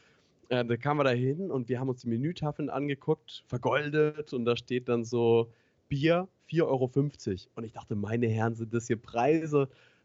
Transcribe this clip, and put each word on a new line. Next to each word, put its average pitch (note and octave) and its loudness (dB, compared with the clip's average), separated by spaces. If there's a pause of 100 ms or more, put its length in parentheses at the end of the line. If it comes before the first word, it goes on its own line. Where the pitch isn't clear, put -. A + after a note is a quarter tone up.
(500)
Äh, B2 0
da A#2 0
kamen D3 0
wir C#3 2
da C3 4
hin C3+ 0
und B2+ -4
wir B2 0
haben C3+ -2
uns B2+ -4
die A#2+ -6
Menütafeln D3 -4
angeguckt, C#3+ -4
vergoldet D3 0
und B2 -4
da A#2 2
steht B2 -4
dann A#2 0
so A#2 4 (380)
Bier, E3 2 (200)
vier D#3 2
Euro C3 2
fünfzig. B2+ -2
Und A#2 -8
ich G#2+ -12
dachte, G#2 -8
meine A2 0
Herren, A2 0
sind A2+ -6
das A#2 -2
hier A2+ 0
Preise? D3 0 (360)